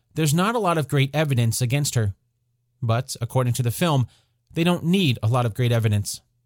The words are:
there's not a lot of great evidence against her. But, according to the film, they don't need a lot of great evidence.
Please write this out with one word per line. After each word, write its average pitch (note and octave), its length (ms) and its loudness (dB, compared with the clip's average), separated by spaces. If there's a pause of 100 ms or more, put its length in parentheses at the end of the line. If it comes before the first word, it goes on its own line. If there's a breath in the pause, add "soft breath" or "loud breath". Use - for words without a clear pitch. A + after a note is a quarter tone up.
(140 soft breath)
there's D3+ 200 0
not G3 200 2
a A#3+ 60 0
lot E3+ 180 0
of C#3+ 100 -2
great C#3 260 0
evidence B2+ 460 0
against C3 360 -2
her. G#2 180 0 (680)
But, A#2 380 -2
according B2 340 -2
to B2+ 80 -2
the A#2 80 -2
film, C#3+ 360 0 (460 soft breath)
they E3 120 -2
don't F3 200 0
need E3+ 380 2
a A2 60 0
lot A#2+ 180 2
of G#2 80 -4
great A#2+ 180 0
evidence. G#2+ 480 0 (260)